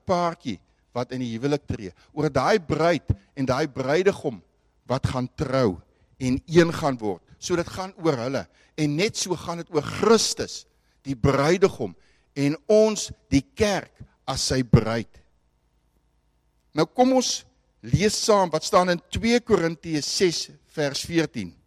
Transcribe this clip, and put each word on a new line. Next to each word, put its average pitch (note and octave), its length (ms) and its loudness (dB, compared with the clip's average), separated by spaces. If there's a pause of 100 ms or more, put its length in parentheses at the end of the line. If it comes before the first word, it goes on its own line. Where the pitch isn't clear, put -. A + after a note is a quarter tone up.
paartjie E3+ 520 -2 (400)
wat B2+ 160 -4
in B2+ 80 -6
die A#2 140 -6
huwelik C#3+ 340 -2
tree, F#2+ 240 -10 (200)
oor D3+ 200 -2
daai D3 260 2
bruid D#3+ 540 0 (240)
en C3+ 80 -2
daai C3 240 0
bruidegom C#3 720 -2 (480)
wat B2+ 160 -2
gaan B2+ 300 -4
trou B2+ 420 0 (400)
en B2+ 280 -2
een E3 280 4
gaan C#3 240 -2
word. G2+ 240 -4 (160)
So - 180 -6
dit E3 140 -4
gaan F#3+ 320 -10
oor D#3+ 160 0
hulle. A#2+ 300 -6 (300)
En D3 180 -2
net G#3 220 -2
so F3+ 200 -4
gaan E3+ 240 -10
dit - 80 -18
oor D3 160 -2
Christus, C#3+ 800 0 (400)
die C3+ 100 -6
bruidegom, C#3 760 2 (440)
en C#3+ 200 0 (120)
ons, G#3+ 420 2 (180)
die C4+ 140 2 (140)
kerk, G3+ 360 -2 (340)
as C3 220 -4
sy C3 160 0
bruid. A2+ 440 2 (1700)
Nou D#3+ 80 2
kom B3+ 320 2
ons - 240 -2 (400)
lees D3 440 2
saam G3 280 4
wat D#3 140 -4
staan F3+ 240 4
in E3+ 100 -2 (120)
twee A#3 260 2
Korintiërs E3 800 0
ses - 320 0 (240)
vers C#3+ 320 -4
veertien. D3 500 -4 (120)